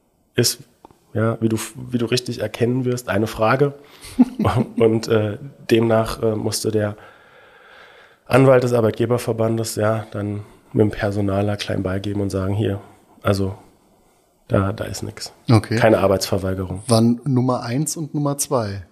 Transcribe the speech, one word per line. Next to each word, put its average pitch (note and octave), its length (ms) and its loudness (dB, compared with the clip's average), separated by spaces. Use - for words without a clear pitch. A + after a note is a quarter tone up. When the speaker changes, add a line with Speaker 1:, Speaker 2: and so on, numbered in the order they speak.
Speaker 1:
Ist, - 240 0
ja, A2 260 0
wie A2+ 100 2
du, A2 80 0
wie B2 100 -2
du A#2+ 80 -2
richtig B2 340 -2
erkennen B2 420 -2
wirst, B2 260 -4
eine G#2 180 0
Frage. B2+ 460 0
<laughs> - 500 -2
Und, A2+ 300 4
äh, G#2+ 300 0
demnach, A2+ 520 2
äh, A2+ 140 0
musste G#2+ 360 -4
der G#2 240 -2
Anwalt C3 380 6
des B2 100 0
Arbeitgeberverbandes, A2+ 1000 0
ja, G#2+ 360 0
dann G#2 320 -6
mit A#2 120 2
dem G#2 80 2
Personaler G2+ 680 -2
klein G2+ 260 -4
beigeben G2 380 -4
und G2 80 -2
sagen, F#2+ 240 -2
hier, G2+ 260 0
also G2 320 -2
da, G2 240 0
da G#2+ 140 -8
ist G#2+ 180 -10
nix. - 280 -12
Speaker 2:
Okay. A2 260 2
Speaker 1:
Keine A2+ 220 6
Arbeitsverweigerung. F#2+ 880 -2
Speaker 2:
Waren A#2 380 4
Nummer B2+ 380 0
eins C3 340 -4
und D#3+ 160 -8
Nummer C#3+ 240 -2
zwei, G#2 540 -4